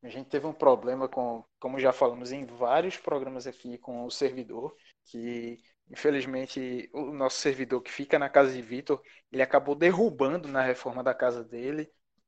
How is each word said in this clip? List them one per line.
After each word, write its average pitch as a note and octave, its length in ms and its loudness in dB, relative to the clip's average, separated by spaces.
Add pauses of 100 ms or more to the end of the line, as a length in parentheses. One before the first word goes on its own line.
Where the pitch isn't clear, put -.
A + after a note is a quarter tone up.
A B2 60 -14
gente C3 180 -12
teve D3 180 -2
um D#3 60 -4
problema C3 560 2
com, A#2+ 340 -4 (160)
como C3 220 -6
já C3 100 4
falamos B2 400 0
em C#3 140 -8
vários B2 540 0
programas C3 480 -6
aqui, B2 320 -12
com A#2+ 260 -10
o B2 60 -10
servidor, B2+ 680 -4 (300)
que, A#2+ 520 -8 (320)
infelizmente, C3 1040 -2
o C3+ 180 -6
nosso C3+ 280 0
servidor C3 420 0
que - 100 -12
fica - 280 2
na C#3+ 100 0
casa C3+ 240 8
de B2+ 80 -6
Vitor, B2 400 -2 (320)
ele C3 80 2
acabou C#3 340 4
derrubando E3 720 4
na C#3 140 0
reforma B2+ 420 -2
da B2+ 120 2
casa A#2+ 280 0
dele, C3 480 -6 (380)